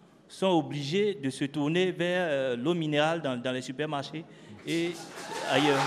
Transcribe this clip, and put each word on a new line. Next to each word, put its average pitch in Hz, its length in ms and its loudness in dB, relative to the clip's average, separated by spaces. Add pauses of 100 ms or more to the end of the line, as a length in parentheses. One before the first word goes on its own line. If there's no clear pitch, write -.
(280)
sont - 200 -2
obligés 160 680 2
de 135 140 -2
se 139 160 -2
tourner 156 460 2
vers, 175 380 0
euh, 135 280 0
l'eau 147 160 0
minérale 156 480 2
dans, 127 200 -2
dans 127 100 -2
les 127 100 -2
supermarchés 147 640 -6 (420)
et 165 240 0 (600)
ailleurs. 139 360 4